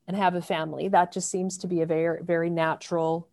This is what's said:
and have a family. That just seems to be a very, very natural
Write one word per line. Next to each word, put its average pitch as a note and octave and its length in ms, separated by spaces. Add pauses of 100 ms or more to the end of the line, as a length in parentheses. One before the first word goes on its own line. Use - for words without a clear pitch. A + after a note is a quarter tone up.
and F#3+ 100
have F3+ 180
a F3 60
family. D#3+ 480
That F3 220
just F3+ 200
seems F#3 280
to F#3 80
be F3 140
a D#3+ 40
very, E3 360
very E3+ 280
natural E3 840